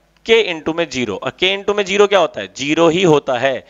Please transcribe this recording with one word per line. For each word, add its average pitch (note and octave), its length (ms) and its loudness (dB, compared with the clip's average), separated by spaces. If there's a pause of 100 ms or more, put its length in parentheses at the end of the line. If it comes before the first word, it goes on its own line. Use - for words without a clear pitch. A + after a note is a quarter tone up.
(260)
k A3+ 80 2 (180)
into D#3+ 220 -6
में E3 160 -4
ज़ीरो। A#2+ 260 -4
और - 140 -8
k F#3 260 -2
into G3+ 200 -4
में G#3 80 -2
ज़ीरो G3 220 2
क्या G3 120 2
होता D#3 220 -2
है? F#2+ 160 -10
ज़ीरो D#3 320 0
ही E3 140 0
होता C#3+ 360 2
है। B2+ 200 0 (120)